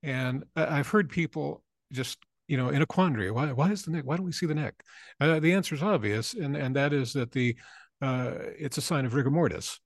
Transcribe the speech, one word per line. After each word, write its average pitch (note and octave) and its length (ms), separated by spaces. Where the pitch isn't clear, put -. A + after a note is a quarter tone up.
and C3 400
I, D3+ 240
I've - 100
heard G#3 200
people D#3 560
just, B2+ 260
you C#3+ 100
know, B2+ 120
in C#3+ 140
a D#3 40
quandary, A#2 460
"Why, C#3 180
why C#3+ 220
is G3+ 100
the D#3+ 80
neck, D#3+ 140
why C#3+ 120
don't F#3 100
we F3 40
see F3 160
the D3+ 80
neck?" D3+ 260
Uh, D#3 200
the E3 120
answer F#3 220
is C#3+ 80
obvious, A2+ 520
and, D3 220
and C3+ 200
that C#3+ 160
is C3+ 220
that B2 180
the, B2 240
uh, B2+ 340
it's D3 220
a C#3+ 40
sign C#3+ 220
of A#2+ 100
rigor C3+ 160
mortis. C#3+ 560